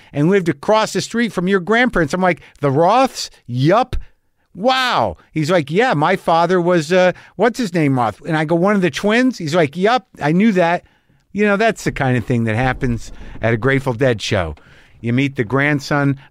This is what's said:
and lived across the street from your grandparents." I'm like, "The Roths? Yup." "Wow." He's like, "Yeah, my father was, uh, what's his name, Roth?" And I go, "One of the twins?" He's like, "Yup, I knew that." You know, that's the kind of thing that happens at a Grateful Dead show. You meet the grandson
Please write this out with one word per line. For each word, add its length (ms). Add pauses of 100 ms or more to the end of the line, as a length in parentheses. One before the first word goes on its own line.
(140)
and 180
lived 180
across 440
the 80
street 300
from 160
your 120
grandparents." 520
I'm 100
like, 200 (180)
"The 120
Roths? 580 (160)
Yup." 520 (580)
"Wow." 640 (140)
He's 200
like, 180
"Yeah, 240
my 220
father 440
was, 320
uh, 200 (240)
what's 240
his 160
name, 240
Roth?" 220
And 140
I 100
go, 100
"One 200
of 60
the 80
twins?" 480
He's 160
like, 240
"Yup, 300 (120)
I 120
knew 220
that." 320 (480)
You 120
know, 100
that's 280
the 80
kind 260
of 80
thing 200
that 100
happens 560 (320)
at 100
a 40
Grateful 360
Dead 260
show. 360 (460)
You 120
meet 220
the 80
grandson 760 (120)